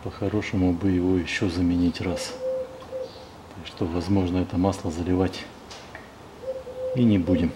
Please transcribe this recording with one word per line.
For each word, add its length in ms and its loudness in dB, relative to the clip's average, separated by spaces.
По-хорошему 680 2
бы 180 2
его 280 4
еще 320 0
заменить 500 2
раз. 340 -2
Так 120 -12
что, 180 -4
возможно, 520 2
это 200 0
масло 320 2
заливать 540 0
и 80 2
не 140 6
будем. 380 2